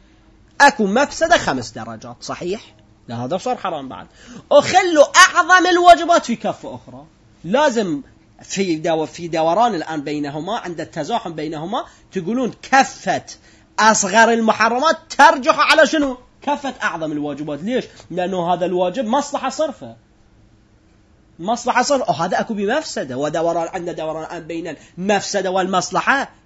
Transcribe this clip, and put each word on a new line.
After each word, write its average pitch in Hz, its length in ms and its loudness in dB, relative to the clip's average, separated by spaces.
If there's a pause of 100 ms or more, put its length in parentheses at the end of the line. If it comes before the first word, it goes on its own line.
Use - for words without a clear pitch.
(600)
أكو 262 260 6
مفسدة 285 500 2
خمس 131 340 -4
درجات، 113 500 -14
صحيح؟ 175 540 -10 (340)
لا، 120 160 -8
هذا 143 120 -4
صار 247 200 -4
حرام 151 320 -8
بعد. 95 180 -16 (440)
وخلوا 330 540 4 (120)
أعظم 349 500 6
الواجبات 339 600 6
في 233 100 -4
كفة - 380 -8
أخرى. 127 300 -18 (400)
لازم 208 580 0 (400)
في 185 340 -2
دو-، 160 300 -2
في 170 220 -12
دوران 170 460 2
الآن 160 260 -6
بينهما، 151 580 -6
عند 170 220 -10
التزاحم 170 520 -6
بينهما، 160 520 -8 (280)
تقولون 208 400 -4 (100)
كفة 196 600 0 (560)
أصغر 214 540 4
المحرمات 233 640 2 (220)
ترجح 294 400 4
على 294 280 6
شنو؟ 285 320 -2 (240)
كفة 285 400 -4
أعظم 160 300 -4
الواجبات. 147 500 -6
ليش؟ 220 220 -2 (260)
لأنه 180 440 -2
هذا 175 120 -2
الواجب 180 380 -2
مصلحة 269 440 -2
صرفة. 233 480 -6 (1400)
مصلحة 233 440 -2
صرفة. 247 280 0
وهذا 170 300 -2
أكو 226 140 -6
بمفسدة. 202 600 -4
ودوران، 165 520 -2
عند 175 220 -8
دوران 160 340 -8
الآن 165 180 -12
بين 165 340 -10 (220)
المفسدة 190 520 -2
والمصلحة، 190 800 -2 (160)